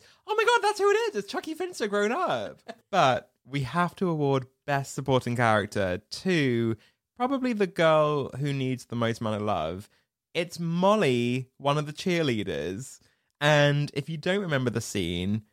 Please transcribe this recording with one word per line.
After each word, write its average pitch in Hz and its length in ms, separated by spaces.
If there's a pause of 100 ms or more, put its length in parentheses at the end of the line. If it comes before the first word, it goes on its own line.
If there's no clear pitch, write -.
(280)
Oh 427 80
my 440 80
God, 480 180
that's 415 180
who 403 120
it - 20 (160)
is. 415 60
It's 202 160
Chucky 320 240
Finster 359 320
grown 202 240
up. 147 480 (160)
<laughs> - 160
But 139 400 (140)
we 139 160
have 170 340
to 185 140
award 139 360 (220)
Best 139 260
Supporting 127 420
Character 104 680 (100)
to 123 680 (400)
probably 254 360
the 208 140
girl 156 600 (100)
who 143 140
needs 131 320
the 117 100
most 117 260
amount 107 160
of 104 40
love. 92 480 (460)
It's 170 240
Molly, 165 960
one 147 220
of 147 80
the 151 60
cheerleaders. 104 1040 (420)
And 147 520
if 147 160
you 160 80
don't 185 240
remember 135 280
the 113 120
scene, 92 720